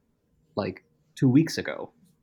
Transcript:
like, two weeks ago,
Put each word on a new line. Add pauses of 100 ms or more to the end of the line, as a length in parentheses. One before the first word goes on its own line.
(540)
like, (300)
two
weeks
ago, (320)